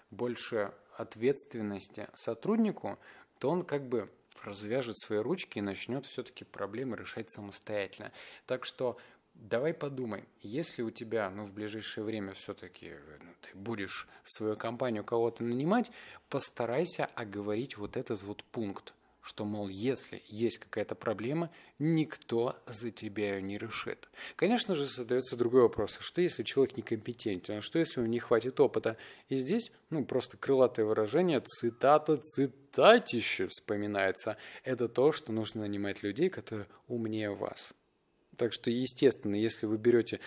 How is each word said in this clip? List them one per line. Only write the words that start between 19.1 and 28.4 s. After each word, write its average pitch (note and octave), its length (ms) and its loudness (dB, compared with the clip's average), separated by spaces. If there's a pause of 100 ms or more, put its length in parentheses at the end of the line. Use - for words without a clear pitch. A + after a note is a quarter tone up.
что, - 220 -10
мол, G#2 260 -4
если G#2 580 -4
есть G#2+ 320 0
какая-то - 340 -4
проблема, B2+ 560 -2 (300)
никто D3 760 2 (120)
за A2+ 240 -6
тебя G#2 380 -4
ее G2 120 -2
не G2 160 -4
решит. - 500 -8 (280)
Конечно G3+ 400 2
же, C#3+ 100 0
задается B2+ 500 0
другой A#2 280 8
вопрос. G#2+ 360 2
А - 40 -10
что, - 180 -2
если D#3 220 0
человек - 340 2
некомпетентен? A2 800 -4
А G#2 60 -6
что, - 160 0
если D#3+ 200 0
у A#2+ 40 2
него A2+ 100 2
не A#2+ 60 0
хватит A#2+ 400 2